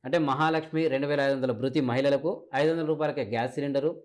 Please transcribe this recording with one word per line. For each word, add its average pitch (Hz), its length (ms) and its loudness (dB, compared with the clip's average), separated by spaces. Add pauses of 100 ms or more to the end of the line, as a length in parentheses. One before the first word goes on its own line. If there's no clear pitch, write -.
అంటే 139 120 0
మహాలక్ష్మి 160 680 0
రెండు 139 200 0
వేల 147 140 0
ఐదు 139 120 2
వందల 131 180 0
భృతి 131 300 0
మహిళలకు, 135 720 0
ఐదు 147 160 4
వందల 165 140 0
రూపాయలకే 147 380 -2
గ్యాస్ 117 300 -2
సిలిండరు 143 520 -2